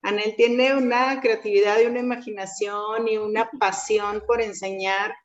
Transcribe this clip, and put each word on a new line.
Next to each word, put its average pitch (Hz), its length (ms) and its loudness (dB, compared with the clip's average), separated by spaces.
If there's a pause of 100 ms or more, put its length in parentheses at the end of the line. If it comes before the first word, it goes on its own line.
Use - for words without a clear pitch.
Anel 208 300 -2
tiene 240 400 4
una 254 440 2
creatividad 214 600 2
y 233 60 8
una 240 120 -2
imaginación 214 1080 -4
y 220 80 0
una 214 340 -2
pasión 208 720 -2
por 233 160 0
enseñar 190 720 -4 (120)